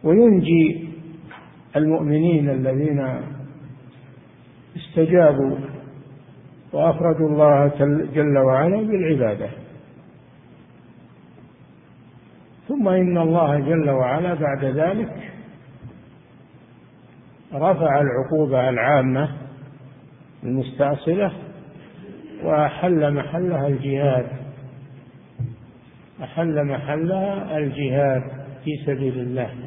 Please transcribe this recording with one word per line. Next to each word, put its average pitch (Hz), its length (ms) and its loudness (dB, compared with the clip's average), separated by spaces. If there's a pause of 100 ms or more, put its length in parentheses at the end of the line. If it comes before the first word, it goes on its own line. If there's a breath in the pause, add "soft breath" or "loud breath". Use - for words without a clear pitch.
وينجي 165 840 4 (880)
المؤمنين 156 760 2
الذين 131 680 -2 (1600)
استجابوا 160 800 4 (1160)
وأفردوا 160 560 2
الله 147 500 6
جل، 147 360 2
جل 147 240 4
وعلا 135 380 4
بالعبادة. 160 720 0 (3250)
ثم 254 200 0
إن 180 300 2
الله 160 420 2
جل 151 300 0
وعلا 139 440 0
بعد 139 300 -4
ذلك 165 680 -2 (2250)
رفع 151 460 2
العقوبة 131 680 0
العامة 131 600 2 (1160)
المستأصلة 139 880 -2 (1120)
وأحل 151 680 0
محلها 160 520 -4
الجهاد، 135 600 0 (2000)
أحل 151 420 -2
محلها 156 920 -4
الجهاد 135 640 -2 (420)
في 156 60 -6 (160)
سبيل 131 320 -4
الله 123 320 -6 (160)